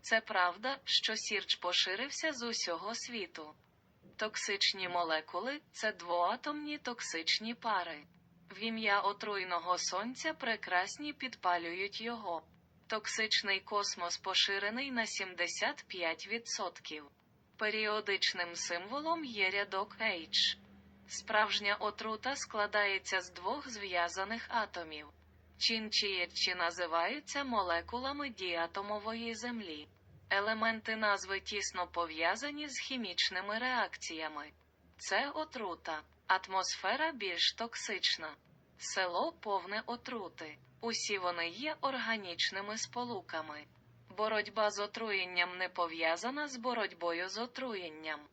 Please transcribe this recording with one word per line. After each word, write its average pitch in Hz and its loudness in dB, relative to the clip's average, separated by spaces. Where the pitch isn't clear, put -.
Це 226 2
правда, 214 2
що - 4
сірч 202 0
поширився 202 0
з 240 -6
усього 202 -2
світу. 170 -8
Токсичні 196 0
молекули — 175 0
це 214 0
двоатомні 247 0
токсичні 226 -2
пари. 170 -2
В 190 -14
ім'я 220 2
отруйного 185 0
сонця 247 -2
прекрасні 220 0
підпалюють 185 0
його. 214 -4
Токсичний 214 2
космос 196 0
поширений 202 2
на 233 0
сімдесят 190 -2
п'ять 165 -2
відсотків. 156 -4
Періодичним 208 2
символом 277 0
є 208 2
рядок 202 0
H. 180 2
Справжня 208 2
отрута 220 -2
складається 208 2
з 175 -10
двох 254 -4
зв'язаних 196 0
атомів. 160 -2
Чін 220 2
чи - 2
єчі 180 0
називаються 180 0
молекулами 240 0
діатомової 208 -2
землі. 214 -6
Елементи 220 2
назви 196 2
тісно 196 -2
пов'язані 185 0
з 254 -8
хімічними 202 0
реакціями. 160 -2
Це 240 2
отрута. 202 -4
Атмосфера 190 2
більш 190 2
токсична. 175 -2
Село 190 2
повне 196 0
отрути. 220 -6
Усі 214 0
вони 175 0
є 262 -4
органічними 214 -2
сполуками. 165 -6
Боротьба 214 4
з 202 -6
отруєнням 185 0
не 185 0
пов'язана 175 2
з 262 -8
боротьбою 185 0
з 202 -6
отруєнням. 175 -4